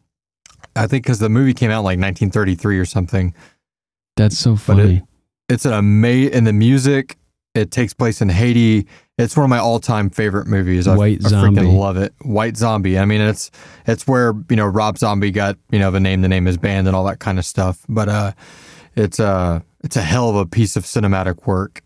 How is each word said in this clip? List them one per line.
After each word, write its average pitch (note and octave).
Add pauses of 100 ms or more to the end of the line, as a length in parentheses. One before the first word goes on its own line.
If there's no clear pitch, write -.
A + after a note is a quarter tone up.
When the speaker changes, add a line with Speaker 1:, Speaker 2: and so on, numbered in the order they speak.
(760)
Speaker 1:
I A2+
think B2+
'cause B2
the A2
movie B2+
came B2
out, A2
like, F#2
nineteen G2
thirty-three G2
or F#2
something. F2+ (840)
Speaker 2:
That's G#2+
so A#2+ (140)
Speaker 1:
But G2
it, G2+
Speaker 2:
funny. F#2 (480)
Speaker 1:
it's A#2+
an B2+
ama-, A2
and A#2+
the A2
music, C3 (380)
it G#2+
takes A#2+
place A2+
in G2+
Haiti. A2 (320)
It's A#2+
one D3+
of C3+
my B2
all-time A2+
favorite G2+
movies. F#2
I, F#2+
Speaker 2:
White G#2
Speaker 1:
I -
Speaker 2:
Zombie. G2+
Speaker 1:
freaking F#2+
love G2
it. G2
White A2
Zombie. G#2
I G2
mean, G#2+
it's, G#2+ (360)
it's A2+
where, B2 (160)
you A#2+
know, G#2+
Rob G#2
Zombie G#2
got, G2+ (120)
you A2
know, G2
the F#2+
name F#2+
to F#2
name F#2
his F2+
band F#2+
and F#2+
all F#2
that G2
kind F#2+
of F2+
stuff. -
But, G#2+
uh, G#2 (640)
it's G#2+
a, F2+ (220)
it's -
a A#2
hell A#2
of G#2
a G2
piece G#2
of G2
cinematic F#2+
work. G2